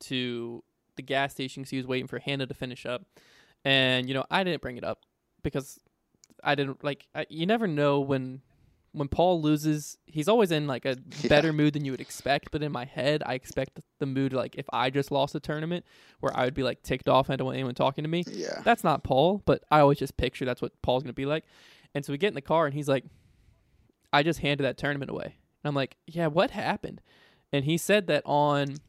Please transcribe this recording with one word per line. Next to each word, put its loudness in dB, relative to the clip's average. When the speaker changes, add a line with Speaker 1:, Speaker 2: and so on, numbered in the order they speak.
Speaker 1:
to -6
the -10
gas -2
station -8
'cause -14
he -6
was -6
waiting -2
for -10
Hannah -4
to -12
finish -10
up. -8
And, 4
you -4
know, -2
I 2
didn't -2
bring -8
it -10
up -6
because -6
I 2
didn't, -4
like, -6
I, -4
you -4
never 2
know 4
when, -2
when -4
Paul 4
loses, 0
he's -4
always 6
in, 2
like, -4
a -2
Speaker 2:
Yeah. -2
Speaker 1:
better 6
mood 4
than -4
you -4
would -8
expect. -2
But -4
in -4
my -6
head, 0
I -2
expect -6
the -2
mood, 0
like, -2
if -8
I 2
just -2
lost 0
a -6
tournament, -4
where -2
I 0
would -2
be, -2
like, -4
ticked -4
off 6
and -2
I 0
don't -2
want -4
anyone -4
talking 0
to -6
me. -2
Speaker 2:
Yeah. -8
Speaker 1:
That's 2
not 2
Paul, 4
but 2
I 8
always 8
just -6
picture -2
that's -2
what -6
Paul's 0
gonna -10
be -6
like. -2
And -4
so -8
we -2
get 2
in -2
the -6
car 2
and -2
he's -4
like, 2
"I 6
just 0
handed 0
that -2
tournament -4
away." -6
And -16
I'm -2
like, -2
"Yeah, -2
what 2
happened?" -6
And 0
he 2
said 2
that 0
on, 0